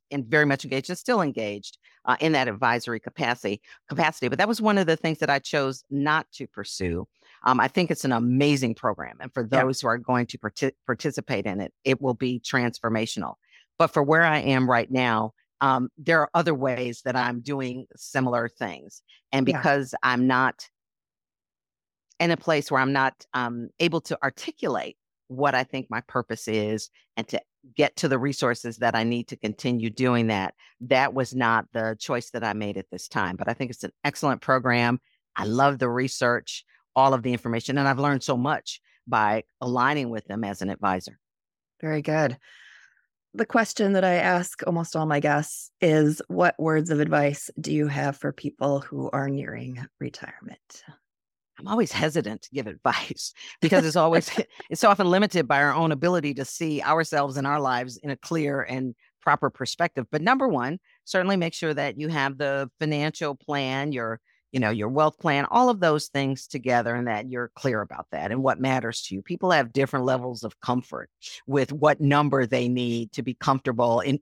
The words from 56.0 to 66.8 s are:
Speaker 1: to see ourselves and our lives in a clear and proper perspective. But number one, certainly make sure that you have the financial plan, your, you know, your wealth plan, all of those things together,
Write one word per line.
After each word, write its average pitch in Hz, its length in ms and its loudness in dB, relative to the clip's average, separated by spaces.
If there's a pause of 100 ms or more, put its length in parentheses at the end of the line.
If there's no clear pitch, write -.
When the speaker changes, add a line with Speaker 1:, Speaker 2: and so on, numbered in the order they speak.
Speaker 1:
to 135 100 -6
see 156 380 -4
ourselves 147 540 0
and 139 120 -2
our 147 120 0
lives 127 360 -2
in 147 140 -10
a 131 60 -6
clear 143 460 -4
and 127 320 -6 (260)
proper 147 300 2
perspective. - 600 -4
But 151 120 -2
number 262 240 2
one, 147 320 -2 (260)
certainly 190 320 0
make 165 180 0
sure 156 200 -4
that 143 240 -4
you 151 100 -4
have 139 300 0
the 139 400 -2
financial 151 560 -2
plan, 139 560 -4
your, 113 300 -6 (320)
you 131 80 0
know, 107 100 2
your 107 180 -2
wealth 151 300 2
plan, 143 320 0
all 254 180 6
of 214 120 2
those 156 260 2
things 135 400 -2
together, 120 480 0